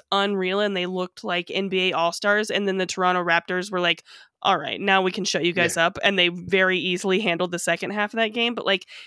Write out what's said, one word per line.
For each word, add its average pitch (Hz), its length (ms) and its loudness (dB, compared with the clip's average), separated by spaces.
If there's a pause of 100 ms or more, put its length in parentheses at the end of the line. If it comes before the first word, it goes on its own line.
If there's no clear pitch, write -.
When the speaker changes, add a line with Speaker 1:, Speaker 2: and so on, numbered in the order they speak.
(140)
Speaker 1:
unreal 196 480 0
and 202 160 0
they 180 80 -2
looked 185 400 -6
like 175 260 -4
N 196 160 -2
B 185 220 0
A 160 40 0
All-Stars. 202 560 0
And 208 180 0
then 190 100 0
the 185 100 0
Toronto 180 360 2
Raptors 180 480 0
were 185 80 -2
like, 170 240 0 (380)
"All 190 160 4
right, 139 240 -6
now 190 220 4
we 185 80 2
can 185 120 -6
shut 165 220 0
you 175 80 2
guys 170 240 0
Speaker 2:
Yeah. 165 80 4
Speaker 1:
up." 175 180 -2
And 196 140 2
they 175 120 4
very 185 500 2
easily 185 400 0
handled 180 320 0
the 170 80 -4
second - 320 -2
half 208 240 -2
of - 20 -2
that 226 160 0
game. 233 220 -2
But, - 100 -6
like, 190 220 0 (200)